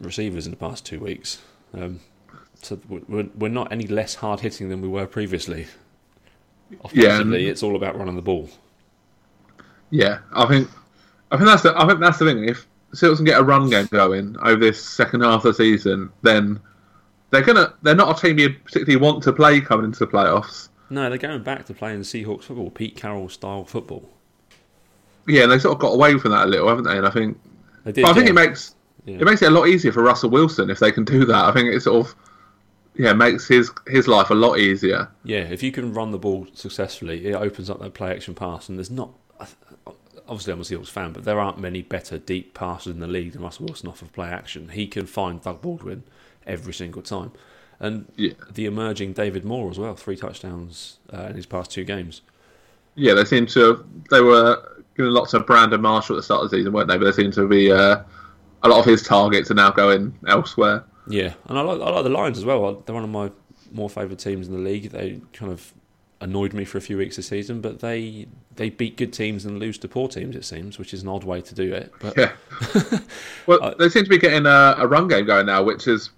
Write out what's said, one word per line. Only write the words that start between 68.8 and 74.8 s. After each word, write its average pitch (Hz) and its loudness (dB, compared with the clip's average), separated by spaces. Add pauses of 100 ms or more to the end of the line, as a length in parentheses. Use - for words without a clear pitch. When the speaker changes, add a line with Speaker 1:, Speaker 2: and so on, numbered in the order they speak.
Speaker 1:
good - -6
teams 107 -8
and 104 -12
lose 107 -10
to 92 -14
poor 127 -6
teams, - -12
it - -16
seems, 95 -16
which 98 -16
is 95 -14
an 98 -12
odd 95 -10
way 90 -8
to - -20
do 95 -6
it. - -12
But - -12
Speaker 2:
Yeah. - 0 (400)
Speaker 1:
<laughs> 214 0 (480)
Speaker 2:
Well, 175 4
Speaker 1:
I - -6
Speaker 2:
they 170 4
seem 202 2
to 190 -4
be 180 6
getting 151 2
a, 139 8
a 123 2